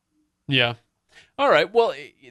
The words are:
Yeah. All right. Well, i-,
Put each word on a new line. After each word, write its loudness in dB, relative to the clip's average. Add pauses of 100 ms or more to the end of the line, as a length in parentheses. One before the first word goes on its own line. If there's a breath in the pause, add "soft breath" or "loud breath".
(480)
Yeah. 0 (640 soft breath)
All 0
right. 2
Well, 0
i-, -16 (180)